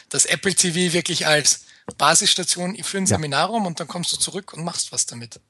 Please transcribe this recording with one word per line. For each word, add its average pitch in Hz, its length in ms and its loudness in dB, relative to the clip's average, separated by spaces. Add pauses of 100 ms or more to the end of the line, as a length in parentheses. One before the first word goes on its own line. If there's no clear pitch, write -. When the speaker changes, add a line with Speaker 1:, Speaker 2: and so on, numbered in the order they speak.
Speaker 1:
das - 160 2
Apple 175 300 0
T 180 160 2
V 175 220 0
wirklich 170 340 0
als 151 380 2 (320)
Basisstation 180 840 2
für - 160 -4
ein 190 100 2
Speaker 2:
Ja. 202 100 4
Speaker 1:
Seminarraum 170 480 0
und 170 160 -4
dann 160 80 -8
kommst 175 240 -4
du - 40 -4
zurück 185 360 -6
und 156 100 -10
machst - 300 -6
was - 120 -2
damit. 117 440 -12